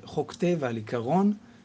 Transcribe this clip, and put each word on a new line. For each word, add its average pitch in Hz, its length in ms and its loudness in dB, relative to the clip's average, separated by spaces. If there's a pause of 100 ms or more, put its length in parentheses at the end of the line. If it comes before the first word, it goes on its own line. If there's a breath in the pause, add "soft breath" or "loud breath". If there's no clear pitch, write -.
חוק - 280 -4
טבע, 170 360 0
על 117 80 -4
עיקרון, 127 560 2 (320 loud breath)